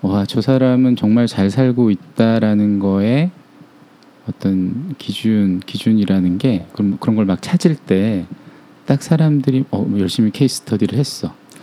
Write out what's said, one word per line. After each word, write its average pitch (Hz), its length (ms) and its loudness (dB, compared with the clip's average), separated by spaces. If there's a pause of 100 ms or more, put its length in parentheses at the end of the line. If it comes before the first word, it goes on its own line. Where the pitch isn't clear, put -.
"와, 98 240 0
저 113 160 -2
사람은 127 540 2
정말 113 320 2
잘 98 240 0
살고 120 400 2
있다"라는 107 880 0
거에 104 500 0 (1000)
어떤 98 680 -4
기준, 101 680 -2
기준이라는 95 720 0
게 107 360 -2
그럼 101 260 -2
그런 113 160 0
걸 107 100 0
막 95 160 -2
찾을 170 340 0
때 98 500 -2 (600)
딱 - 180 -2
사람들이, 143 680 2
어, 104 160 -2 (120)
열심히 101 320 0
케이스 - 260 -2
스터디를 107 400 -4
했어. - 360 -6 (300)